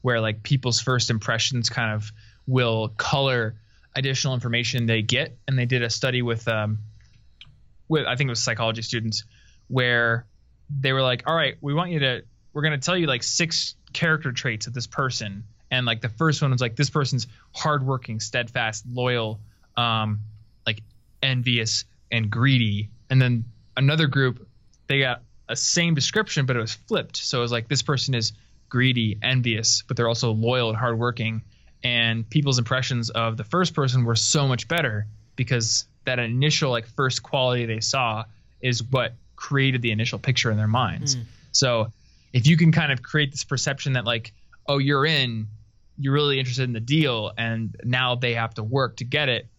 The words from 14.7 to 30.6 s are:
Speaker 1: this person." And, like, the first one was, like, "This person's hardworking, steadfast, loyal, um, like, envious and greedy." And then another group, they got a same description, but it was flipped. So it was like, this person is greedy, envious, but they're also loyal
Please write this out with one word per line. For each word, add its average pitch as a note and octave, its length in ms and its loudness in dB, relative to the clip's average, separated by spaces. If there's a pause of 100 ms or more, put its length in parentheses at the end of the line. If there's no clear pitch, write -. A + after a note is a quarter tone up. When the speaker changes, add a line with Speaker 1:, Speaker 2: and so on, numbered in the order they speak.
Speaker 1:
this A#2+ 140 -6
person." G#2+ 560 -4 (280)
And, B2+ 140 0
like, A2+ 160 -2
the A#2+ 80 -2
first D3+ 320 0
one C#3 100 4
was, B2 100 2
like, A#2 140 -2
"This C#3+ 140 2
person's C3 380 0 (260)
hardworking, C3 680 -2
steadfast, A#2 720 -4
loyal, B2 480 0 (360)
um, A2 440 2 (480)
like, G#2+ 140 -4 (400)
envious B2 640 0 (260)
and A2 180 0
greedy." A2 600 2 (200)
And C3 120 6
then A#2+ 240 2 (300)
another D3+ 320 4
group, C3 400 0 (400)
they C#3 120 2
got B2 220 0 (280)
a A#2+ 60 -4
same E3+ 400 2
description, F3+ 500 0
but B2+ 100 0
it A#2 40 0
was A2 140 -4
flipped. - 440 -4
So - 220 -4
it - 20 0
was A#2+ 100 -2
like, A#2 180 -2
this C#3 120 0
person C3+ 320 0
is A2 200 -2 (360)
greedy, A#2+ 520 2
envious, A#2+ 680 0
but A#2 100 -4
they're A#2+ 100 2
also A#2 240 0
loyal A#2 380 2